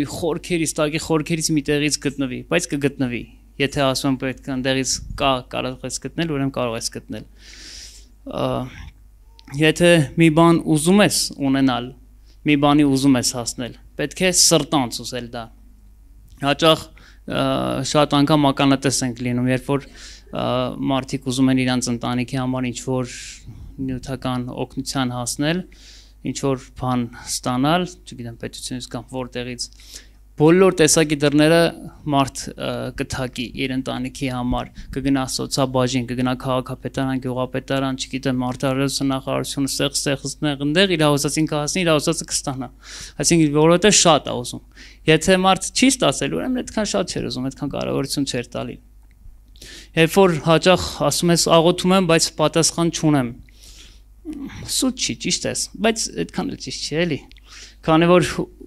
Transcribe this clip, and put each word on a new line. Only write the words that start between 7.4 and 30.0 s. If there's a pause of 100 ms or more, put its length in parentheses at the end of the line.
Ա, (1040)
եթե (200)
մի
բան
ուզում
ես (180)
ունենալ, (540)
մի
բանի
ուզում
ես
հասնել, (160)
պետք
է
սրտանց
ուզել
դա։ (960)
Հաճախ,
ա, (380)
շատ
անգամ
ականատես
ենք
լինում,
երբ
որ,
ա, (340)
մարդիկ
ուզում
են
իրանց
ընտանիքի
համար
ինչ-որ (580)
նյութական
օգնության
հասնել, (600)
ինչ-որ
բան (200)
ստանալ, (160)
չգիտեմ,
պետությունից
կամ
որտեղից, (760)